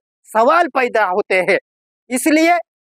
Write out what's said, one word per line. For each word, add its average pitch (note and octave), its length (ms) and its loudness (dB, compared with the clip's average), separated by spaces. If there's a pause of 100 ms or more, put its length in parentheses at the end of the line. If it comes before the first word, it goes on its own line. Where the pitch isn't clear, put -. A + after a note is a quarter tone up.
(240)
सवाल D4+ 440 0
पैदा A#3+ 380 -2
होते F#3+ 300 -4
हैं। F#3 220 0 (520)
इसलिए D#4+ 480 0 (300)